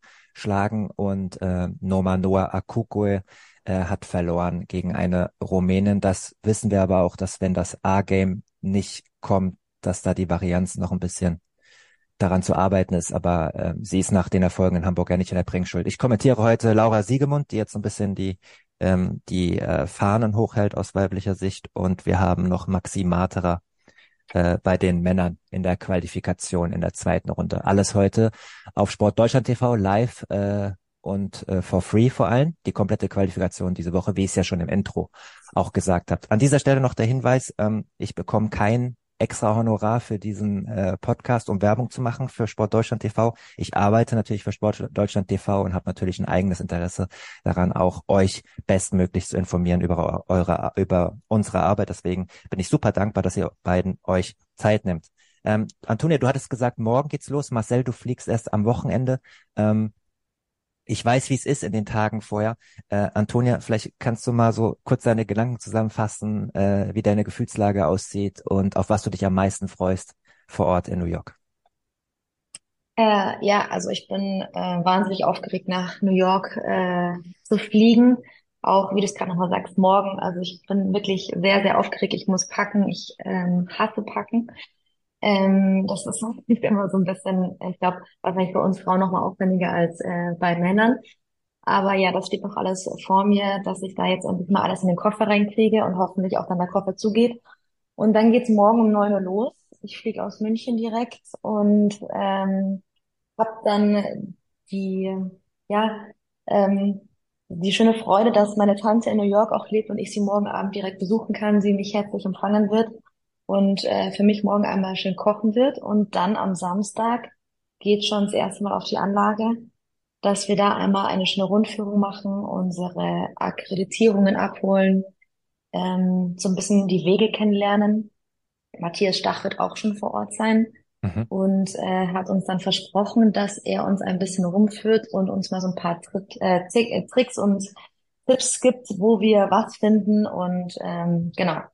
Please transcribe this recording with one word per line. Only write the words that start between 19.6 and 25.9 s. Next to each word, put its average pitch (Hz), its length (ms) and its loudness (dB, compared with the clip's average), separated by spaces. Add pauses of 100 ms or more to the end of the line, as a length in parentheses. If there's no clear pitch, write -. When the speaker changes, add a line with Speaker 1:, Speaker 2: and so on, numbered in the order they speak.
Speaker 1:
Fahnen 107 500 0
hochhält 104 400 0
aus - 200 -6
weiblicher 95 400 -2
Sicht. 95 380 -8
Und 92 340 -2
wir 92 120 2
haben 90 300 2
noch 90 160 -2
Maxi 95 380 -4
Materer, 90 580 0 (720)
äh, 87 300 2
bei 92 140 2
den 90 240 0
Männern 90 360 0 (140)
in 95 100 -4
der 90 160 0
Qualifikation 90 960 -4